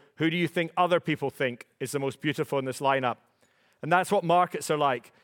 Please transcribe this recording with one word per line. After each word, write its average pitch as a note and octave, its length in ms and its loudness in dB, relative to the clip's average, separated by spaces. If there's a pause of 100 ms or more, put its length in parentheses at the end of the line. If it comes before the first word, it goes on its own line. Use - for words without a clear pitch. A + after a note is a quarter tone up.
(160)
"Who D#3+ 140 2
do E3+ 60 -2
you E3+ 120 0
think E3 280 -2
other F3 240 4
people C#3 300 -4
think B2 360 -4 (140)
is C3 120 -6
the C#3+ 60 -4
most C3+ 220 -4
beautiful D3 380 -2
in C3 60 -4
this B2+ 160 -8
lineup?" C3+ 360 0 (640)
And D3+ 120 0
that's F3+ 200 2
what F#3+ 120 2
markets E3+ 460 2
are D#3 60 2
like. C3+ 360 -2 (120)